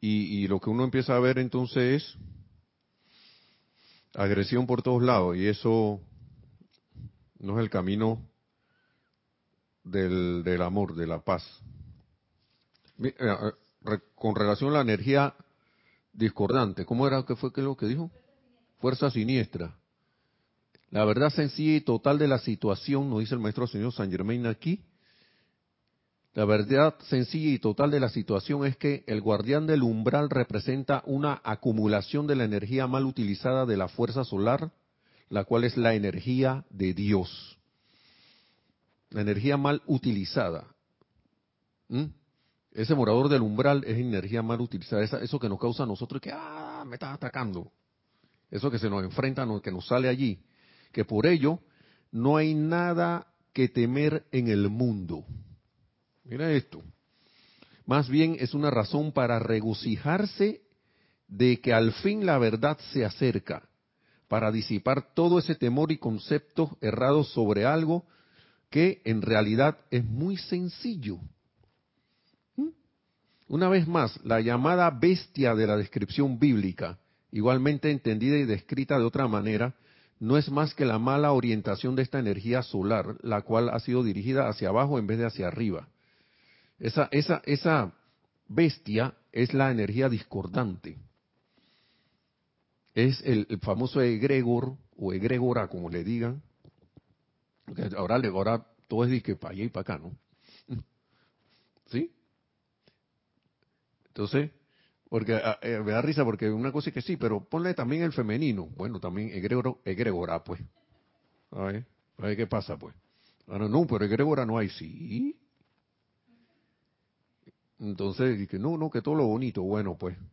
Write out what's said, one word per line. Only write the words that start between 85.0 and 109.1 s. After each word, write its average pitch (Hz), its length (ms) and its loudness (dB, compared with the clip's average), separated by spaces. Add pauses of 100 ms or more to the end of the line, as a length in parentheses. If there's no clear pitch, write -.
vez 110 120 0
de 117 80 0
hacia 98 220 -4
arriba. 90 400 -4 (920)
Esa, 131 320 0
esa, 147 340 0
esa 143 500 0 (540)
bestia 123 680 0 (180)
es 120 220 0
la 135 160 4
energía 113 380 0
discordante. 95 880 -4 (2000)
Es 123 300 2
el, 110 240 2
el 107 120 -6
famoso 123 400 -2
egregor, 123 760 0 (200)
o 95 160 -4
egregora, 120 560 0
como 87 200 -8
le 87 140 -6
digan. 117 400 -4 (1200)
Porque - 320 -8
ahora, 98 220 0
le, 123 100 0
ahora 101 380 -2 (220)
todo 117 160 0
es 120 60 2
de 127 120 0
que 98 140 -4
pa' - 140 -12
allá 95 140 -6
y 120 40 -4
pa' 95 120 -8
acá, 95 180 -8
¿no? 82 180 -14 (500)
<laughs> 123 160 -10 (1040)
¿Sí? 143 240 -4 (2000)
Entonces, 135 420 -2 (580)
porque, 110 260 0
ah, 110 280 0
eh, 113 220 -4
me 104 80 -2
da 113 100 2
risa 147 220 0
porque 110 260 0
una 117 220 -2
cosa 147 180 -4
es - 40 -12
que 127 80 -6
sí, 180 140 -4
pero 110 280 -2
ponle 170 300 -2
también 139 280 -2
el 165 100 0
femenino. 110 540 -2
Bueno, 95 340 -8
también 95 300 -6